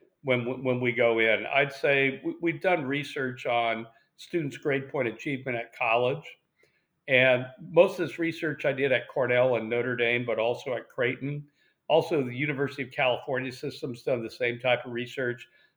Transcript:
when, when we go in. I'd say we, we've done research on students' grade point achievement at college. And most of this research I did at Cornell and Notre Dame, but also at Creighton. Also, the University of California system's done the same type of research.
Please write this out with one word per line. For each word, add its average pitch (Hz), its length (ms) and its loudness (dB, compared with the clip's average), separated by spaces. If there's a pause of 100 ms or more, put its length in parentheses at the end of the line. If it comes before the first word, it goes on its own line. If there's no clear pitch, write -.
(220)
when, 127 420 0
when 127 160 0
we 123 120 0
go 117 260 4
in. 113 280 4
I'd 143 260 2
say 135 520 2
we, 165 160 -4
we've 165 200 -2
done 175 240 2
research 135 640 -4
on 117 400 0 (300)
students' 151 400 -6
grade 135 320 -2
point 131 200 -2
achievement 127 500 -6
at - 180 -10
college. 123 480 0 (840)
And 127 380 6 (160)
most 180 400 4
of 156 80 -2
this - 100 -12
research 165 460 -4
I 143 80 2
did 135 180 0
at 120 180 2
Cornell 123 480 2
and 110 120 -2
Notre 120 280 -2
Dame, 120 280 0
but 113 140 -2
also 120 360 -2
at 117 140 -10
Creighton. 139 560 -4 (440)
Also, 156 340 4
the 123 120 -6
University 139 480 -2
of 120 80 -8
California 127 640 -2
system's 131 500 -10
done 123 200 0
the 113 80 -6
same 120 280 -2
type 123 260 0
of 127 80 -10
research. 123 540 -6 (300)